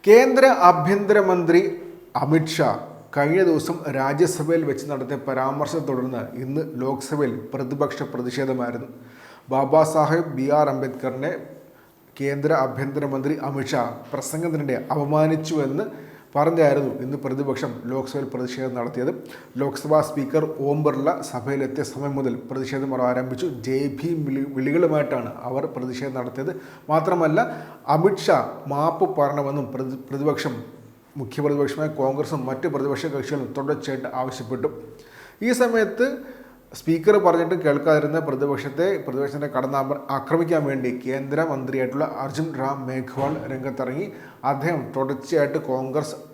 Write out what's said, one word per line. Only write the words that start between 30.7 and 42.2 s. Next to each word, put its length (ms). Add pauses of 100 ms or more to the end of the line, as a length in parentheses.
മുഖ്യ 240
പ്രതിപക്ഷമായ 460
കോൺഗ്രസും 580
മറ്റ് 220
പ്രതിപക്ഷ 380
കക്ഷികളും 520
തുടർച്ചയായിട്ട് 560
ആവശ്യപ്പെട്ടു. 540 (760)
ഈ 100
സമയത്ത് 540 (680)
സ്പീക്കർ 440
പറഞ്ഞിട്ട് 380
കേൾക്കാതിരുന്ന 640
പ്രതിപക്ഷത്തെ, 760
പ്രതിപക്ഷത്തെ 500
കടന്ന് 300
ആക്ര-, 220 (120)
ആക്രമിക്കാൻ 540
വേണ്ടി 400
കേന്ദ്രമന്ത്രിയായിട്ടുള്ള 1000 (180)